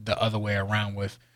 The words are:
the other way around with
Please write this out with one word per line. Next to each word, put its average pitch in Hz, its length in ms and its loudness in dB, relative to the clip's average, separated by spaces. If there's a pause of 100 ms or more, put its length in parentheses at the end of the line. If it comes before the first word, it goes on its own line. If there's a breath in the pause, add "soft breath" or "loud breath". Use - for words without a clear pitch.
the 104 200 0
other 110 180 2
way 104 160 0
around 101 400 0
with 98 240 -4 (160)